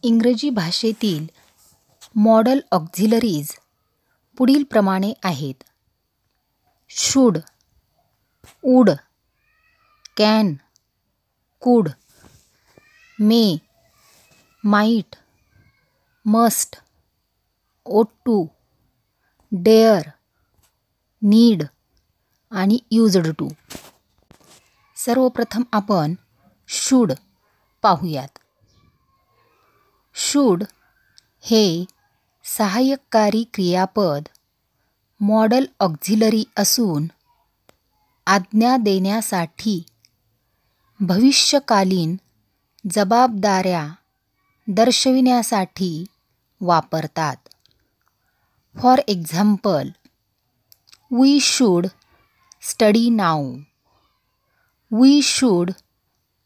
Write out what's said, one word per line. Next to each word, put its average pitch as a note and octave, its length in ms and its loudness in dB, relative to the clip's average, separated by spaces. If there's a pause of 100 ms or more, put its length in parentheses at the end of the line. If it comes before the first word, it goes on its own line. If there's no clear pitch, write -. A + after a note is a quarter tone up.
इंग्रजी A#3 480 0
भाषेतील F#3+ 760 -4 (880)
मॉडेल A3 440 2 (120)
ऑक्झिलरीज F#3 800 -2 (840)
पुढीलप्रमाणे A3 760 0 (120)
आहेत. C#3+ 300 -6 (1500)
should, A#3+ 320 2 (1300)
would, B3+ 300 4 (1200)
can, G#3+ 280 2 (1120)
could, A#3 260 2 (1300)
may, G#3+ 400 2 (1080)
might, G#3 500 0 (1080)
must, A3 500 0 (1120)
ought G#3+ 240 0 (180)
to, G3+ 180 0 (1080)
dare, G#3+ 520 4 (1200)
need G#3+ 400 4 (880)
आणि G3+ 280 0 (140)
used F#3+ 400 2 (100)
to. C#3+ 60 -8 (1500)
सर्वप्रथम B3 680 -2 (100)
आपण F#3+ 420 -2 (540)
should A3+ 460 0 (680)
पाहूयात. D#3 560 -4 (1800)
should G#3+ 500 0 (760)
हे F#3+ 440 0 (600)
सहाय्यकारी A3 1000 -2 (100)
क्रियापद F3+ 760 -2 (920)
मॉडेल A3 460 2 (140)
ऑक्झिलरी A3 640 0 (120)
असून F#3+ 500 -2 (1200)
आज्ञा G#3+ 500 0
देण्यासाठी, G3 1040 -4 (1160)
भविष्यकालीन F#3+ 1160 0 (720)
जबाबदाऱ्या G3 1000 0 (800)
दर्शविण्यासाठी A3+ 1400 0 (560)
वापरतात. D#3+ 760 -4 (1400)
For B3+ 200 4 (120)
example, F#3 800 -2 (1200)
we C4+ 260 4
should F#3+ 500 0 (760)
study A3+ 480 0
now. D#3 500 -2 (1300)
We C4+ 260 6
should F#3 520 0 (720)